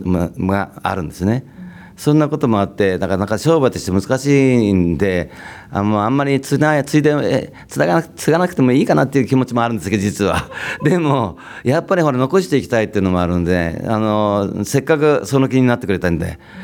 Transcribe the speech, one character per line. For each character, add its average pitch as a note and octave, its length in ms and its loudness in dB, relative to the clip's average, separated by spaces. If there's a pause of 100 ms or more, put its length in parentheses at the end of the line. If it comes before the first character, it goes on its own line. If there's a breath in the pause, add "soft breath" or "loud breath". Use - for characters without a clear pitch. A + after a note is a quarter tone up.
ま、 F2 340 0
が G2 320 -2 (140)
あ F#2+ 100 -2
る F#2 80 -4
ん D#2 60 -6
で - 80 -12
す F2+ 80 -4
ね。 A#2+ 200 0 (520 loud breath)
そ D3 180 0
ん D#3 60 4
な D3 80 2
こ D3+ 100 -4
と D3 80 0
も A2 140 2
あ G2 60 2
っ - 60 -12
て、 F#2+ 260 0
な F2+ 100 -2
か F#2+ 80 0
な G2 100 0
か G#2 120 -2
商 D#3+ 200 2
売 C3 140 2
と - 80 -6
し - 40 -12
て G2 60 -4
難 G2+ 300 0
し C#3+ 80 -4
い B2+ 440 4
ん E2+ 240 2
で、 F2+ 360 -2 (400 loud breath)
あ、 G2+ 100 -2
も G#2 160 0
う - 40 2
あ G#2+ 40 0
ん C3 100 0
ま C#3 80 0
り C#3 160 0
つ C#3 160 -2
な-、 D3+ 280 2
つ D3+ 120 -2
い D3 60 4
で、 D3 100 2 (120)
え、 - 280 -2 (140 loud breath)
つ - 100 -12
な C#3+ 100 2
が F3 80 0
な-、 E3 100 2
継 - 260 -4
が D#3+ 80 2
な F3+ 80 2
く F3+ 80 -6
て - 80 0
も B2+ 80 4
い C3+ 120 4
い - 40 0
か E3+ 80 2
な C#3+ 120 4
っ - 20 -6
て C#3 100 0
い B2 60 2
う - 20 -2
気 C3+ 80 0
持 B2+ 120 2
ち - 60 -12
も A#2 120 0
あ A#2 40 0
る A#2 60 -2
ん G#2 40 -4
で D#2+ 40 -6
す F2+ 80 -6
け A2 60 2
ど、 F#2+ 60 0
実 G#2 220 0
は。 - 240 -2 (180 loud breath)
<laughs> - 180 -8
で E3 120 2
も、 C#3 420 0 (260 loud breath)
や D3 160 2
っ D#3+ 40 -12
ぱ F#3+ 120 0
り E3+ 60 2
ほ D3 100 2
ら、 B2+ 60 0
残 C#3 220 2
し F#3 60 -6
て D3 100 0
い B2 60 2
き - 60 -10
た A2+ 120 2
い G#2+ 40 2
っ F#2 40 -4
て G#2 100 -2
い F#2+ 40 2
う - 20 2
の F#2 60 2
も F2+ 100 2
あ F2 60 2
る F2 120 0
ん E2+ 60 0
で、 E2+ 440 -2
あ A2 100 0
の、 G#2 680 0
せ - 140 -2
っ C3+ 40 0
か D#3+ 140 0
く D3 280 2
そ C3+ 160 0
の C3 80 2
気 C3 120 2
に B2+ 60 4
な A#2+ 80 2
っ A#2+ 60 -6
て F#2 80 -8
く G2 40 0
れ F2+ 60 -2
た F2+ 100 -2
ん E2+ 100 0
で、 E2+ 200 -6 (240 loud breath)